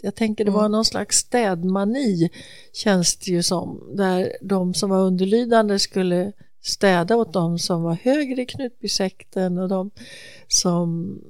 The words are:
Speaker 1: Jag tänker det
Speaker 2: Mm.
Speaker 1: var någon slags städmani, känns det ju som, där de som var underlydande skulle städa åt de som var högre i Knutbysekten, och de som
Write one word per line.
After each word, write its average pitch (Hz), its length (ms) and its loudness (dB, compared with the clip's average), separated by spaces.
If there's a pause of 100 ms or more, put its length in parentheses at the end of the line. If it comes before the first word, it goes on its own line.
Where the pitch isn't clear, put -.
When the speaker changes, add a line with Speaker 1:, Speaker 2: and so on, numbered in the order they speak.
Speaker 1:
Jag 202 120 -6
tänker 220 300 0
det 202 60 2
Speaker 2:
Mm. 202 120 2
Speaker 1:
var 214 60 2
någon 214 160 2
slags 208 340 -2
städmani, 196 1120 0 (420)
känns 185 440 2
det - 140 -8
ju 170 120 2
som, - 540 -4
där 185 440 0
de 185 340 0
som 202 160 -2
var 190 80 4
underlydande 202 800 2
skulle 185 540 -2 (300)
städa 190 540 2
åt 214 160 0
de 170 260 0
som 165 240 -2
var 165 200 0
högre 262 400 0
i 247 40 -6
Knutbysekten, 190 1120 -4
och 185 100 -2
de 190 220 -2 (580)
som 175 720 0 (120)